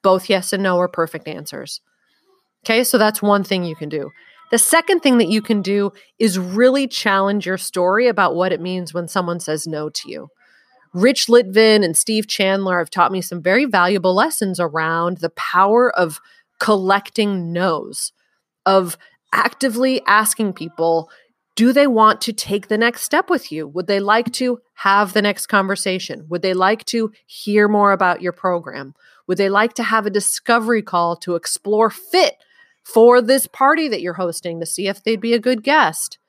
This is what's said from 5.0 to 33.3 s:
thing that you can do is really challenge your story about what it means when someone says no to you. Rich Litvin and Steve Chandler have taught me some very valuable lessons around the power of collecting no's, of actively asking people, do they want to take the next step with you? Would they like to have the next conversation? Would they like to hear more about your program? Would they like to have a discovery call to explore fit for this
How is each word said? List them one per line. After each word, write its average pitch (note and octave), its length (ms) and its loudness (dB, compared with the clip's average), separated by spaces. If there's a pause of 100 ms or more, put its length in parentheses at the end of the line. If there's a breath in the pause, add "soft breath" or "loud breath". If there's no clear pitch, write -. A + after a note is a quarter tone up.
thing C4 160 4
that G#3 120 4
you G#3+ 120 0
can G#3 220 -2
do G3+ 300 -2 (260 soft breath)
is F#3+ 200 0
really B3 480 2
challenge G3 600 -2
your F#3 100 -4
story F#3 520 0
about F#3 260 0
what F#3 180 0
it D#3+ 80 -4
means F3+ 320 -8
when E3+ 160 -8
someone F3 320 -4
says D#3 260 -6
no D3+ 220 -8
to - 220 -12
you. - 180 -14 (680 soft breath)
Rich A3 320 2
Litvin G#3+ 580 4
and E3 100 -2
Steve G#3+ 320 -2
Chandler F#3+ 520 0
have E3 100 -4
taught F3 240 0
me F#3+ 80 -4
some F3 220 -10
very G#3 240 2
valuable F#3 480 2
lessons G#3 440 -2
around E3 600 -2
the E3 100 -6
power G#3 680 2
of E3 240 -2 (420 soft breath)
collecting G3 920 0
no's, E3+ 600 -4 (520)
of F#3+ 320 2 (380 soft breath)
actively C4 720 0
asking G#3 480 0
people, E3 560 -2 (460 soft breath)
do A#3+ 180 4
they C#4+ 120 6
want A3 360 4
to A#3 100 -6
take G3+ 360 -6
the G#3+ 100 0
next A#3 240 0
step - 260 0
with - 240 -2
you? D3+ 160 -8
Would E3+ 180 -8
they G3+ 140 0
like A3 320 0
to B3 280 -4 (160)
have G3 360 2
the A3 80 2
next G3+ 280 -2
conversation? F#3+ 840 -2
Would F3 100 -4
they F#3 140 -2
like F#3+ 320 0
to A3 260 -4 (140 soft breath)
hear G#3 420 0
more G#3 240 4
about F3+ 300 0
your F3+ 100 -4
program? E3+ 640 -6 (320 soft breath)
Would F3+ 100 -2
they G3 140 0
like G#3+ 240 0
to A#3+ 80 -6
have A3 240 -2
a G#3 40 -2
discovery A3 680 0
call E3+ 360 -2
to F3 180 -6
explore G#3+ 560 -2
fit - 460 0 (460 soft breath)
for A#3+ 380 6
this C4 260 0